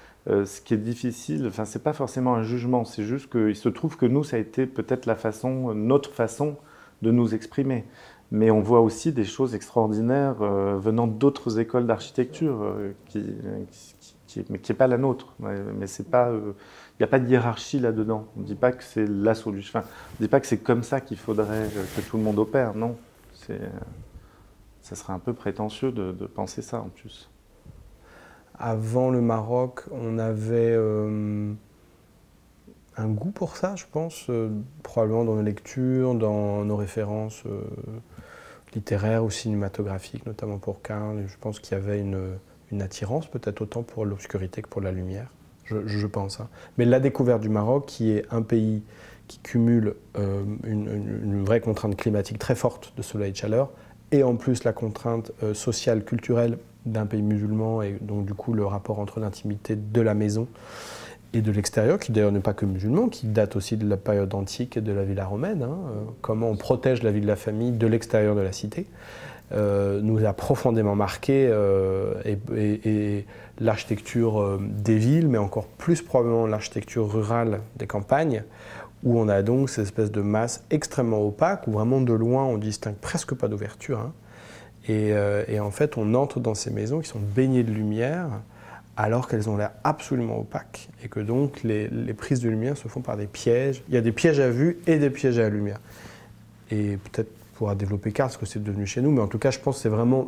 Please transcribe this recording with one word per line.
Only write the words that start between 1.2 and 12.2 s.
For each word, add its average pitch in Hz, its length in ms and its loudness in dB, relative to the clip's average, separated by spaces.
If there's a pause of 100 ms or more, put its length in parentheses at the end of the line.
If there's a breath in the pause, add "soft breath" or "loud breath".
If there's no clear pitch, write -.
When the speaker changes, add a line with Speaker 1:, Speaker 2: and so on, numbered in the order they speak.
Speaker 1:
enfin, 107 200 -6
c'est 110 180 -8
pas 156 80 0
forcément 127 440 0
un 113 80 0
jugement, 120 420 0
c'est 107 180 -6
juste 127 260 -6
qu'il 107 280 2
se - 100 0
trouve 143 300 -2
que 131 80 2
nous, 135 180 4
ça 139 140 -4
a - 20 0
été 131 260 -2
peut-être 127 420 -4
la 113 80 4
façon, 123 600 -2
notre 127 380 2
façon 143 420 -2 (460 loud breath)
de 113 100 4
nous 117 240 4
exprimer. 127 480 -2 (480 loud breath)
Mais 110 180 6
on 107 120 6
voit 117 180 6
aussi 113 320 4
des 120 140 0
choses 117 300 -2
extraordinaires, 117 840 2
euh, 101 400 0
venant 110 260 2
d'autres 113 540 0
écoles 120 260 0
d'architecture, 127 800 -2